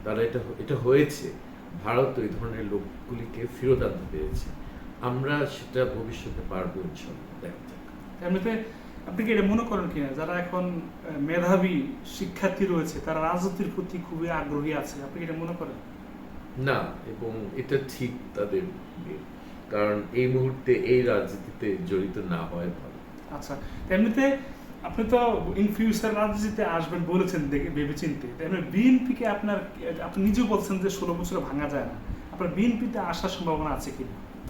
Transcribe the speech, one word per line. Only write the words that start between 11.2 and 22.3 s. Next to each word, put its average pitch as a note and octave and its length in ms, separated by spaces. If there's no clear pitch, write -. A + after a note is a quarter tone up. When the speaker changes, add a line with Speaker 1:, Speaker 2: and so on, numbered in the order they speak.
Speaker 2:
শিক্ষার্থী F#3+ 600
রয়েছে, E3 400
তারা D#3+ 160
রাজনীতির F3+ 540
প্রতি F#3 220
খুবই E3+ 200
আগ্রহী D3 440
আছে, C#3 300
আপনি E3+ 220
কি D#3+ 60
এটা D#3+ 120
মনে E3+ 160
করেন? C#3 400
Speaker 1:
না, C3+ 80
এবং A2 480
এটা C3+ 220
ঠিক B2 140
তাদের, G2 260
কারণ G#2 300
এই B2+ 140
মুহূর্তে B2+ 460
এই A2+ 280
রাজনীতিতে G2+ 760
জড়িত F#2+ 300
না F2+ 200